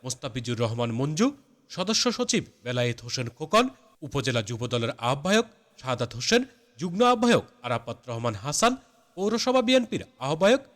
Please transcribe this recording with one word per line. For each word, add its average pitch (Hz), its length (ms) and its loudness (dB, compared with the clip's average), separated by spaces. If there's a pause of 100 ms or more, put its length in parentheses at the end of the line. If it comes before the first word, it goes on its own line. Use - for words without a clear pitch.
মোস্তাফিজুর 120 600 -6
রহমান 117 340 -2
মঞ্জু, 156 280 2 (440)
সদস্য 185 340 -2 (120)
সচিব 240 260 0 (220)
বেলায়েত 123 400 -2
হোসেন 123 220 -6 (100)
খোকন, 208 280 2 (420)
উপজেলা 120 420 -2
যুবদলের 117 440 -2 (160)
আহ্বায়ক 185 380 2 (340)
সাদাত 123 380 -4
হোসেন, 233 240 2 (380)
যুগ্ম 180 200 -4 (120)
আহ্বায়ক 233 320 4 (220)
আরাফাত 117 320 -4 (120)
রহমান 117 240 -2 (100)
হাসান, 180 280 2 (440)
পৌরসভা 226 520 0
বিএনপির 254 340 2 (240)
আহ্বায়ক 190 360 4 (140)